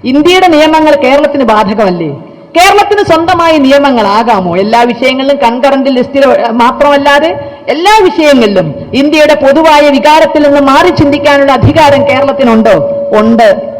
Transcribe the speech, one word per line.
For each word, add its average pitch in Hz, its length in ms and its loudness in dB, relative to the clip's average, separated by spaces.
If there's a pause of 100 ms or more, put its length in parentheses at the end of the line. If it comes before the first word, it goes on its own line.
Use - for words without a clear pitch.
ഇന്ത്യയുടെ 330 440 2
നിയമങ്ങൾ 311 480 2
കേരളത്തിന് 277 480 0
ബാധകമല്ലേ? 208 640 -2 (500)
കേരളത്തിന് 403 480 0
സ്വന്തമായി 330 520 0
നിയമങ്ങളാകാമോ? 226 1000 0
എല്ലാ 220 240 0
വിഷയങ്ങളിലും 262 560 -2
കൺകറന്റ് 269 520 -2
ലിസ്റ്റിൽ 269 360 0 (240)
മാത്രമല്ലാതെ 277 920 0 (280)
എല്ലാ 370 360 0
വിഷയങ്ങളിലും 233 720 0 (180)
ഇന്ത്യയുടെ 302 400 2
പൊതുവായ 294 560 2
വികാരത്തിൽ 294 540 2
നിന്ന് 285 180 2
മാറി 285 280 2
ചിന്തിക്കാനുള്ള 285 600 0
അധികാരം 285 560 2
കേരളത്തിനുണ്ടോ? 240 840 0 (300)
ഉണ്ട്. 220 600 0